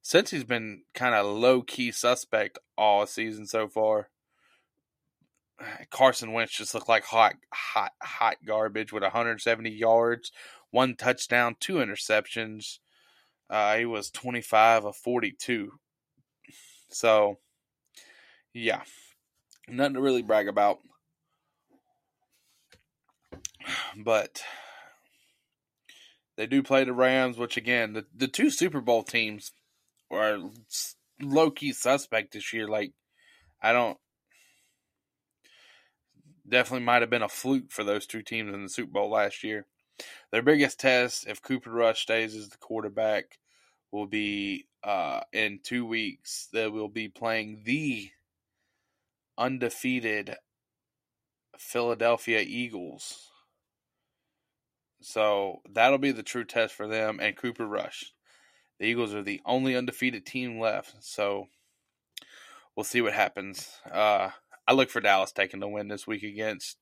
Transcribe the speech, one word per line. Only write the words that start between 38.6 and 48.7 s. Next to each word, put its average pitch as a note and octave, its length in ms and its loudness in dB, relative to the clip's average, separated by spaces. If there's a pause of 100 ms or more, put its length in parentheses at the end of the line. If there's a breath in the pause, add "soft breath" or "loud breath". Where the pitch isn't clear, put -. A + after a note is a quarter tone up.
the F#2+ 60 -12
Super - 220 -8
Bowl G#2 200 -2
last G#2 320 0
year. G#2+ 240 -8 (640 loud breath)
Their A2+ 100 0
biggest C#3+ 380 4
test, B2 480 2
if G#2+ 160 -10
Cooper B2+ 260 -6
Rush A2+ 320 2
stays A2 340 -2
as G#2 140 -14
the - 80 -20
quarterback, G#2+ 800 -4 (540)
will G#2 160 -6
be, G2+ 580 -4 (180)
uh, F2 380 -4 (100)
in G#2 300 -2
two B2 240 -6
weeks. - 680 -8
They A2 160 -2
will G#2+ 220 -6
be A2 180 -8
playing G#2+ 580 -6
the B2 440 -4 (1300)